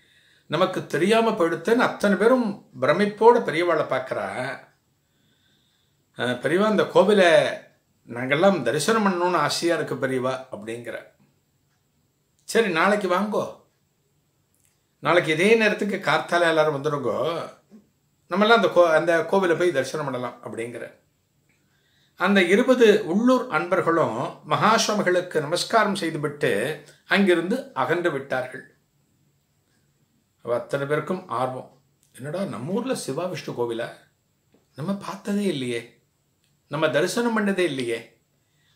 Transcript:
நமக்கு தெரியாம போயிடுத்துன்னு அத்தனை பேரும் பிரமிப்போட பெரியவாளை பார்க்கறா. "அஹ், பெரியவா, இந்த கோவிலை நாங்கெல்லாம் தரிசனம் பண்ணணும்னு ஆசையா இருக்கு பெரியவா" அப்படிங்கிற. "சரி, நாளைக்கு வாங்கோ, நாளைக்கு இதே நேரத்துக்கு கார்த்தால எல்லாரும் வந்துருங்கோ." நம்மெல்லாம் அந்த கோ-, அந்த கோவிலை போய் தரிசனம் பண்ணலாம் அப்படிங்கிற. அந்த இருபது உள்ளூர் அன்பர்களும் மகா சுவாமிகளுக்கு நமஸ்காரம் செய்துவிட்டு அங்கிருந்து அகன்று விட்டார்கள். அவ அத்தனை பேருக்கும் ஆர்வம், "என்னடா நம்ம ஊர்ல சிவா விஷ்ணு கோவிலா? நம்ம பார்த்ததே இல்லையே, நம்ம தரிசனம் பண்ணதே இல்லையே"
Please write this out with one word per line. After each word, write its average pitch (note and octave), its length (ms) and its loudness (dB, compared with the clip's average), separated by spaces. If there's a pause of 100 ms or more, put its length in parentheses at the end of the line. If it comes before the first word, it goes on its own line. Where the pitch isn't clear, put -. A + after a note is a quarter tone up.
(480)
நமக்கு E3+ 380 -2
தெரியாம A3 440 2
போயிடுத்துன்னு F3 460 0
அத்தனை G3+ 420 2
பேரும் A3+ 480 0 (160)
பிரமிப்போட G3+ 580 4
பெரியவாளை E3 460 -2
பார்க்கறா. B2 720 -6 (1600)
"அஹ், A#2+ 220 -4
பெரியவா, F#3 300 0
இந்த G3 140 2
கோவிலை F3 760 4 (560)
நாங்கெல்லாம் C#3+ 480 2
தரிசனம் D3+ 460 0
பண்ணணும்னு F3 300 0
ஆசையா D#3+ 380 0
இருக்கு D3 200 -4
பெரியவா" B2+ 560 -4
அப்படிங்கிற. A2+ 520 -12 (1400)
"சரி, G#3+ 260 0
நாளைக்கு F#3+ 400 0
வாங்கோ, F#3+ 520 -4 (1400)
நாளைக்கு D#3 340 2
இதே G3 220 4
நேரத்துக்கு G3+ 460 0 (100)
கார்த்தால E3+ 300 0
எல்லாரும் D#3 420 2
வந்துருங்கோ." C#3 680 -4 (840)
நம்மெல்லாம் G#3+ 240 4
அந்த F#3+ 120 4
கோ-, E3+ 240 4
அந்த E3 400 2
கோவிலை F3+ 280 2
போய் F3 120 2
தரிசனம் C#3+ 340 -4
பண்ணலாம் B2 380 -8
அப்படிங்கிற. A#2 560 -12 (1160)
அந்த F#3+ 280 2
இருபது A3 600 4
உள்ளூர் B3 440 2
அன்பர்களும் D#3+ 960 -2
மகா F3 320 2
சுவாமிகளுக்கு F3+ 640 0
நமஸ்காரம் F#3 540 0
செய்துவிட்டு D3 880 -4 (240)
அங்கிருந்து F#3 640 0
அகன்று E3 380 -2
விட்டார்கள். C3 640 -8 (1700)
அவ A#2+ 120 -4
அத்தனை C#3 320 -6
பேருக்கும் D3+ 400 -6
ஆர்வம், B2+ 540 -8 (320)
"என்னடா D#3 300 -10
நம்ம C3 300 -8
ஊர்ல B3 220 -4
சிவா D3+ 300 -8
விஷ்ணு D#3+ 280 -10
கோவிலா? A#2 360 -6 (880)
நம்ம F3+ 200 -6
பார்த்ததே G3+ 480 -6
இல்லையே, B2 600 -6 (640)
நம்ம D3+ 220 0
தரிசனம் G#3+ 500 0
பண்ணதே G3+ 180 0
இல்லையே" C3 640 -4 (540)